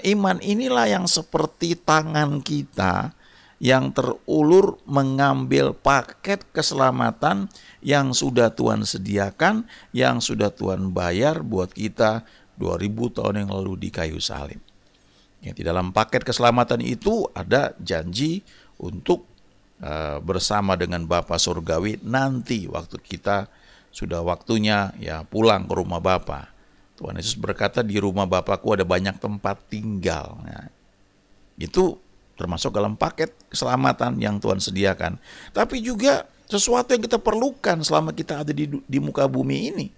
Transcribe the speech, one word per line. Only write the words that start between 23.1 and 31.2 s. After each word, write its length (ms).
sudah 320
waktunya, 720
ya, 260
pulang 460
ke 80
rumah 240
Bapa. 500
Tuhan 160
Yesus 240
berkata, 400
"Di 240
rumah 240
Bapakku 480
ada 80
banyak 320
tempat 560
tinggal." 720
Nah, 240